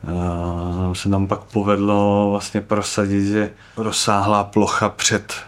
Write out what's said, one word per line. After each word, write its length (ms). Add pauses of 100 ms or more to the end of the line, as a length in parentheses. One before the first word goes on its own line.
Eh, 880
se 140
nám 180
pak 120
povedlo 920
vlastně 300
prosadit, 640
že 240 (280)
rozsáhlá 640
plocha 460
před 440 (140)